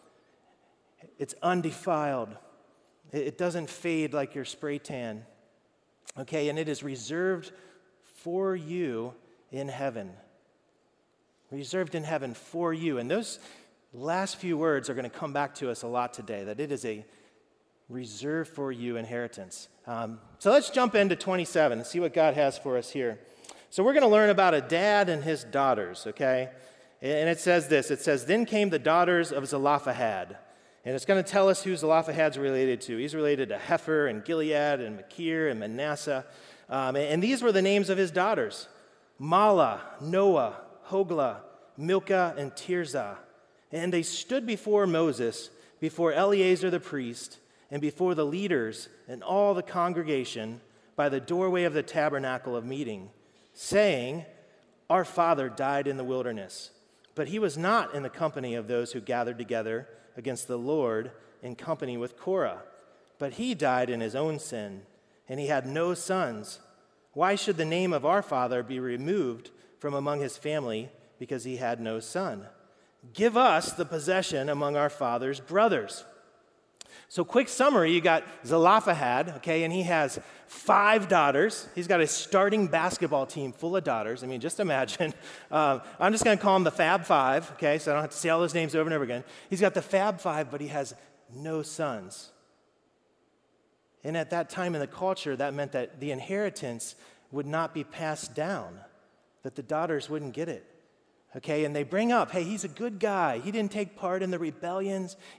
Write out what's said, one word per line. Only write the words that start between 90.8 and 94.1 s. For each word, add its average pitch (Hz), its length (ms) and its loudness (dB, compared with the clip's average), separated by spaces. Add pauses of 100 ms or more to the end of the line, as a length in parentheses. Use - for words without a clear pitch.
no 156 280 -6
sons. 123 720 -8 (1700)
And 156 140 -4